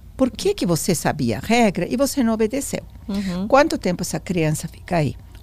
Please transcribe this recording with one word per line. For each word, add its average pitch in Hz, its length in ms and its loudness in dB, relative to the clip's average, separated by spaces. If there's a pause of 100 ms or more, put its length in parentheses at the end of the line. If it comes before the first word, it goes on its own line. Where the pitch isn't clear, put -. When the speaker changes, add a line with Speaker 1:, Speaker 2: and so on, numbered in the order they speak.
(160)
Speaker 1:
por 262 160 2
que 403 220 0
que - 120 -2
você 175 300 2
sabia 120 420 0
a - 40 -8
regra 226 480 2
e 254 80 -2
você 269 260 0
não 226 100 2
obedeceu? 226 500 -2 (240)
Speaker 2:
Uhum. 196 400 -4
Speaker 1:
Quanto 294 300 4
tempo 180 260 -2
essa - 160 -4
criança 156 500 0
fica - 280 -4
aí? 147 180 0 (280)